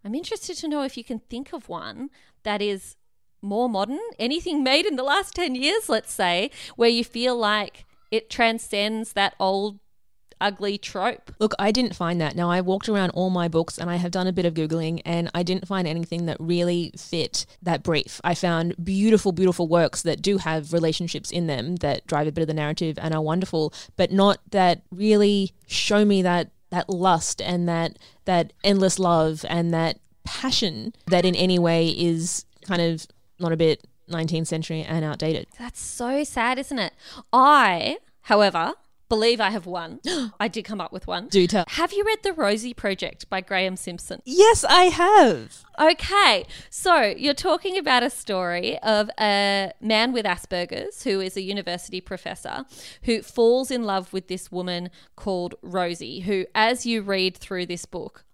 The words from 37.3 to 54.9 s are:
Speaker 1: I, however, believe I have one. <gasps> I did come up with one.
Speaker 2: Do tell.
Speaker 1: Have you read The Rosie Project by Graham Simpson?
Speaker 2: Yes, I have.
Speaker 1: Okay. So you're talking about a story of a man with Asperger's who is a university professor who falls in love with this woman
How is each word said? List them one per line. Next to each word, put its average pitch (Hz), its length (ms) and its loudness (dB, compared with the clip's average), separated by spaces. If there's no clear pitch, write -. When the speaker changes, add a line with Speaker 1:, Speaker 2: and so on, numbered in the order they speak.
Speaker 1:
I, 262 680 6
however, 202 500 4
believe 226 320 2
I 202 100 2
have 196 160 -4
one. 175 360 -8
<gasps> 226 200 -8
I 220 80 0
did 214 160 -6
come 202 180 -8
up - 100 -10
with - 160 -12
one. 180 220 -6
Speaker 2:
Do 180 180 4
tell. 185 220 0
Speaker 1:
Have - 240 -2
you 403 100 0
read 440 200 0
The 392 100 -4
Rosie 233 400 -2
Project - 560 -6
by 190 120 -4
Graham 185 360 -2
Simpson? - 480 -12
Speaker 2:
Yes, 370 400 6
I 359 200 8
have. 330 800 6
Speaker 1:
Okay. 330 680 4
So 294 480 4
you're - 160 0
talking 370 440 0
about 269 260 2
a 269 60 0
story 180 680 -4
of 214 300 2
a 202 600 2
man 220 320 2
with 226 140 -2
Asperger's 180 800 -6
who 196 180 0
is 185 160 -6
a 196 40 -6
university 185 600 -8
professor - 640 -10
who 233 180 0
falls 247 500 2
in 247 120 -4
love 190 280 -4
with 190 160 -8
this 185 240 -10
woman 180 380 -6